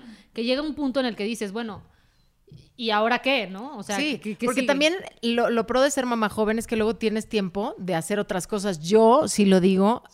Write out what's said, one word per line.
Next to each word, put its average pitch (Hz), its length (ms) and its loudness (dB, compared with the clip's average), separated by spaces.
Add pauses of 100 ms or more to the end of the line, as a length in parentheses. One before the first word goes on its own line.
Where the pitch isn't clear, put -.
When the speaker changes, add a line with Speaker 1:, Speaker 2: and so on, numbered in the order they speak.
(340)
Speaker 1:
que 226 100 -6
llega 254 200 0
un 311 100 -6
punto 269 260 -2
en 254 60 0
el 226 100 -4
que 202 80 -6
dices, 208 280 -6
"Bueno, 220 320 -10 (920)
¿y 226 140 -4
ahora 220 300 2
qué?", 254 280 0
¿no? 220 300 -12
O 202 60 -12
sea, 202 140 -4
Speaker 2:
Sí, 277 200 -2
Speaker 1:
¿qué, 214 180 -8
qué - 100 -4
Speaker 2:
porque 247 160 0
Speaker 1:
sigue? 254 60 -2
Speaker 2:
también 294 260 2 (280)
lo, 233 300 0
lo 226 160 0
pro 247 140 0
de 285 100 4
ser 262 160 -2
mamá 226 220 -2
joven 220 280 -2
es 226 80 -6
que - 120 -4
luego 220 180 0
tienes 214 340 -4
tiempo 202 480 -4
de 185 160 -6
hacer 165 260 -2
otras 196 280 -4
cosas. 196 320 -4
Yo, 226 480 6
si 208 180 2
lo 190 140 8
digo 190 420 4 (120)